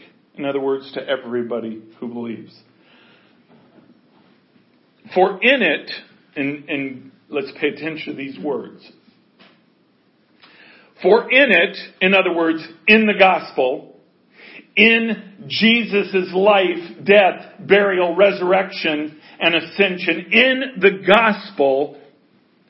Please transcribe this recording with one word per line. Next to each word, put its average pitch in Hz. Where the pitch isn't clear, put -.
In 147
other 139
words, 135
to -
everybody 120
who 123
believes. 117
"For 190
in 254
it," -
and, 143
and 135
let's 139
pay 147
attention 156
to -
these 135
words. 120
"For 208
in 262
it," 175
in 190
other 180
words, 165
in 214
the 208
gospel, 160
in 226
Jesus' 196
life, 190
death, 196
burial, 185
resurrection, 180
and 170
ascension, 180
in 262
the 190
gospel, 160